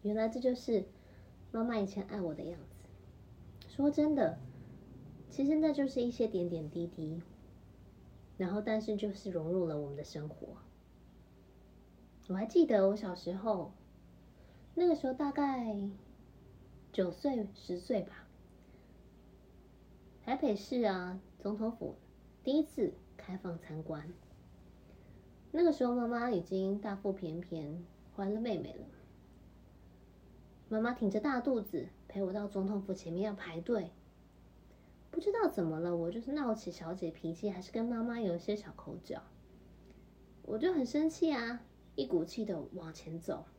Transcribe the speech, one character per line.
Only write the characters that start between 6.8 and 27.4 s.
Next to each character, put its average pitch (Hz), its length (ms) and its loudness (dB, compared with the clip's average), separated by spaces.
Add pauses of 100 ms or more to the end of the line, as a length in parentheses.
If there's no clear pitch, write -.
滴， 165 340 -6 (1120)
然 185 160 0
后 208 80 2
但 220 200 2
是 220 160 0
就 202 160 0
是 196 180 -6
融 165 220 0
入 180 140 4
了 151 120 0
我 147 80 -2
们 143 100 -8
的 147 60 -8
生 151 260 -8
活。 - 200 -12 (1800)
我 185 80 -2
还 196 100 0
记 320 220 8
得 196 220 8
我 202 80 4
小 180 180 -4
时 175 200 -4
候， 196 380 0 (1000)
那 349 140 6
个 320 80 8
时 285 100 -2
候 262 60 4
大 285 180 2
概 240 580 0 (1040)
九 180 200 4
岁、 247 420 0
十 - 240 -6
岁 190 240 2
吧， - 240 -12 (2000)
台 247 100 0
北 269 220 4
市 240 260 0
啊， 185 380 0 (180)
总 208 180 -2
统 220 140 0
府 - 240 -8 (480)
第 277 160 2
一 311 60 4
次 220 300 0 (220)
开 - 200 -10
放 175 220 -6
参 156 240 -8
观。 156 260 -6 (1400)
那 320 100 4
个 330 100 8
时 254 140 2
候 240 80 4
妈 240 140 2
妈 240 220 0
已 196 100 2
经 190 400 0
大 202 160 -2
腹 196 160 -2
便 170 280 -4